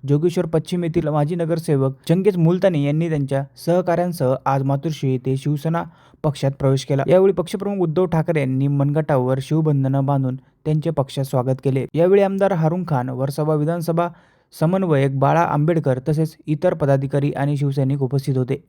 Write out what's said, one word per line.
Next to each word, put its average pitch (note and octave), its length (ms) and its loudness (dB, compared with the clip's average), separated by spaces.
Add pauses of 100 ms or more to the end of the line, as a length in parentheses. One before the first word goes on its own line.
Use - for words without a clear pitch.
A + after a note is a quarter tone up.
जोगेश्वर E3 360 2
पश्चिम E3 380 -2
येथील E3 240 -2
माजी D3 280 0
नगरसेवक D#3+ 580 0 (160)
चंगेज F#3 280 2
मुलतानी E3+ 480 2
यांनी D#3 240 0
त्यांच्या C#3 340 -2 (220)
सहकाऱ्यांसह E3+ 680 0 (120)
आज C3+ 180 0
मातोश्री C#3 480 -2
येथे C3 260 -2
शिवसेना D3+ 460 -2 (400)
पक्षात C#3 360 0
प्रवेश C3+ 260 2
केला. C#3 220 0
यावेळी F#3+ 260 6
पक्षप्रमुख F#3+ 500 -4
उद्धव E3 220 0
ठाकरे E3 340 0
यांनी C3 280 0
मनगटावर C#3+ 760 0
शिवबंधनं C#3 640 0
बांधून C3+ 300 0
त्यांचे D3+ 540 -4
पक्षात C#3 340 -2
स्वागत C3 400 -2
केले. C3 300 0
यावेळी F#3 280 4
आमदार G3 300 0
हारून E3+ 360 0
खान, C3 220 -2
वर्सोवा C#3 460 -2
विधानसभा E3 520 -2 (520)
समन्वयक D#3 600 2
बाळा C#3+ 220 4
आंबेडकर D3 580 0 (100)
तसेच D#3 280 -2 (100)
इतर D#3 260 0
पदाधिकारी C#3 580 0
आणि C#3+ 260 -2
शिवसैनिक C#3 440 0
उपस्थित C3+ 360 0
होते. B2+ 320 -2